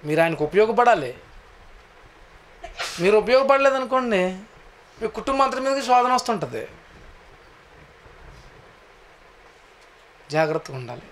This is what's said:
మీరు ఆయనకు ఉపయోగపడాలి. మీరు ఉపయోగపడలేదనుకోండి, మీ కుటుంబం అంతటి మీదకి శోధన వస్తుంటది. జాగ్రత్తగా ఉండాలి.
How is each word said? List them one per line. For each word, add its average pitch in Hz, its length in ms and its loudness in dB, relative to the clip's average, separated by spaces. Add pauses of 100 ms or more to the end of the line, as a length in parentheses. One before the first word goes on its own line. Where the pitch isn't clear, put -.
మీరు 156 160 0
ఆయనకు 160 220 0
ఉపయోగపడాలి. 202 720 2 (1800)
మీరు 202 160 4
ఉపయోగపడలేదనుకోండి, 254 1200 2 (640)
మీ 226 60 -6
కుటుంబం 269 340 -4
అంతటి 262 200 0
మీదకి 269 240 -2
శోధన 247 280 2
వస్తుంటది. 156 540 -4 (3750)
జాగ్రత్తగా 156 460 -4
ఉండాలి. 123 240 -14 (100)